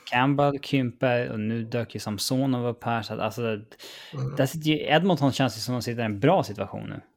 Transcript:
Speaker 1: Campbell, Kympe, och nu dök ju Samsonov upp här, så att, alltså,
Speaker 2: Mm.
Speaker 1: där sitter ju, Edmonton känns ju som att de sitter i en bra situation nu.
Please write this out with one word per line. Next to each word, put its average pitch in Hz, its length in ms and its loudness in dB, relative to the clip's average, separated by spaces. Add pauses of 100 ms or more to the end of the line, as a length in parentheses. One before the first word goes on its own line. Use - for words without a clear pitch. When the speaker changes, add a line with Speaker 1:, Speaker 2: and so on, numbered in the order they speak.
(120)
Speaker 1:
Campbell, 139 500 4
Kympe, 127 680 0
och 117 100 -6
nu 113 260 -2
dök 113 280 -4
ju 107 60 -8
Samsonov 123 680 0
upp 117 160 -6
här, 117 180 0
så 110 120 -8
att, 110 60 -6
alltså, 110 220 -4
Speaker 2:
Mm. 123 960 -8
Speaker 1:
där 135 80 4
sitter 156 240 -2
ju, 151 100 4
Edmonton 156 520 4
känns 127 260 0
ju 107 40 -8
som 127 140 -2
att 120 60 -2
de - 40 -4
sitter 120 160 -2
i 113 40 0
en 104 140 -2
bra 165 240 6
situation 104 460 -8
nu. - 120 -10 (160)